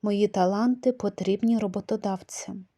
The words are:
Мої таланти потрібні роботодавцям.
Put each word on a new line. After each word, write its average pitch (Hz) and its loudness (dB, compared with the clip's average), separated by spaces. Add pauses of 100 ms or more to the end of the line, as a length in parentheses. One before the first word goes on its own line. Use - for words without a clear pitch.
Мої 208 4
таланти 214 2
потрібні 202 0
роботодавцям. 196 -4 (120)